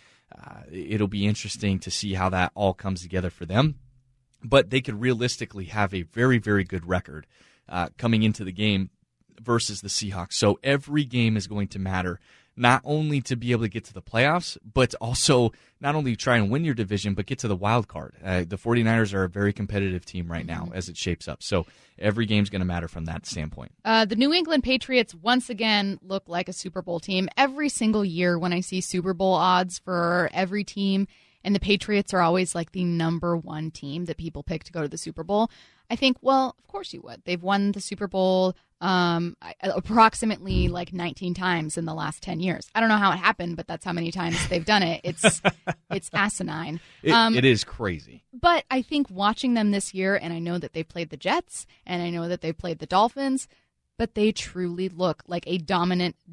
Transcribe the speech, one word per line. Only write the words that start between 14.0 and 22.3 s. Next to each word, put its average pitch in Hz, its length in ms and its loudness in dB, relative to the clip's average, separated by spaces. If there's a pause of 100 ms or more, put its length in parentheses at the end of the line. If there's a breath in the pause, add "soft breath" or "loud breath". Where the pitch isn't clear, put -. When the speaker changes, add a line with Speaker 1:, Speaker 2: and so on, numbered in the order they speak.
Speaker 1:
playoffs, 147 560 0 (160)
but 127 260 4
also 123 520 4 (280 soft breath)
not 143 160 0
only 131 200 0
try 123 220 2
and 101 140 4
win 151 120 0
your 147 120 0
division, 101 400 0
but 98 100 -4
get 131 140 -6
to 120 80 -4
the 101 80 0
wild 104 320 2
card. - 260 -14 (100)
Uh, 92 240 0
the 95 100 -8
forty-niners 113 560 2
are 95 100 2
a 90 60 -2
very 101 240 0
competitive 98 520 -4
team 85 260 -8
right 85 140 -6
now 82 200 -8
Speaker 2:
Mm-hmm. 87 80 -12
Speaker 1:
as 90 160 -8
it 82 80 -14
shapes - 300 -4
up. 76 140 -10
So 90 240 0 (320 soft breath)
every 107 280 0
game's 104 240 2